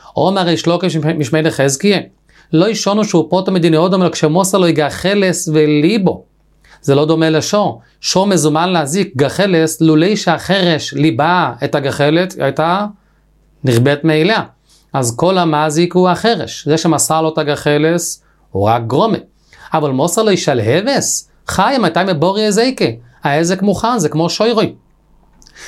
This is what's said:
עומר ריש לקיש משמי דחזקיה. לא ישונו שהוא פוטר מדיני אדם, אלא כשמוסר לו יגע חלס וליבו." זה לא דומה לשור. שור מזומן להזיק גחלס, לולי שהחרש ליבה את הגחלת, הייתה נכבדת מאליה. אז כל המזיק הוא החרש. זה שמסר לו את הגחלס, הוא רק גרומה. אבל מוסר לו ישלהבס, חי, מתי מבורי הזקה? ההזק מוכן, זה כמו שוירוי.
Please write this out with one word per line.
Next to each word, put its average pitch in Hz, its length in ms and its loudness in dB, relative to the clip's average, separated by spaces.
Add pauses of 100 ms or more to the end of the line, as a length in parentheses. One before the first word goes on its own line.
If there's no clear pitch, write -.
(120)
עומר 185 300 0
ריש 165 260 0
לקיש 170 280 0
משמי 156 460 -2
דחזקיה. 151 560 0 (540)
לא 165 160 4
ישונו 208 360 0
שהוא 165 260 0
פוטר 190 220 0
מדיני 165 340 2
אדם, 190 160 2
אלא 165 80 2
כשמוסר 180 480 0
לו 180 100 4
יגע 147 220 0
חלס 190 640 -2
וליבו." 151 720 2 (580)
זה 139 120 2
לא 143 100 4
דומה 160 260 2
לשור. 156 500 -2 (200)
שור 190 260 0
מזומן 160 420 2
להזיק 170 480 -2
גחלס, 160 640 0
לולי 160 360 4
שהחרש 175 760 -2
ליבה 147 580 0 (120)
את 139 100 -4
הגחלת, 143 640 0
הייתה 165 480 -2 (800)
נכבדת 131 400 2
מאליה. 160 380 2 (500)
אז 120 240 -2
כל 185 220 2
המזיק 160 560 0
הוא 180 140 4
החרש. 180 600 -2
זה 156 100 2
שמסר 160 440 0
לו 160 60 0
את 160 100 -4
הגחלס, 151 840 -2 (280)
הוא 98 180 0
רק 117 180 2
גרומה. 160 320 0 (540)
אבל 147 180 0
מוסר 160 320 0
לו 214 80 2
ישלהבס, 160 1000 0 (180)
חי, 233 320 0
מתי 175 260 0
מבורי 190 400 0
הזקה? 226 380 0 (400)
ההזק 170 380 0
מוכן, 220 360 0
זה 156 100 0
כמו 160 220 -2
שוירוי. 214 420 0 (960)